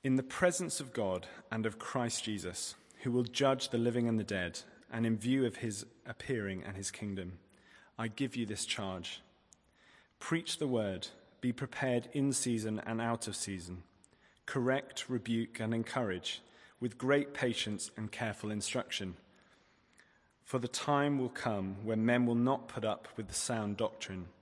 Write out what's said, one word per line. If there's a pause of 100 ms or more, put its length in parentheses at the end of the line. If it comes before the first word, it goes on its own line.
In
the
presence
of
God (200)
and
of
Christ
Jesus, (280)
who
will
judge
the
living
and
the
dead, (260)
and
in
view
of
his (180)
appearing
and
his
kingdom, (580)
I
give
you
this
charge. (960)
Preach
the
word, (340)
be
prepared
in
season
and
out
of
season. (600)
Correct,
rebuke,
and
encourage (380)
with
great
patience
and
careful
instruction. (1300)
For
the
time
will
come
when
men
will
not
put
up (100)
with
the
sound
doctrine. (160)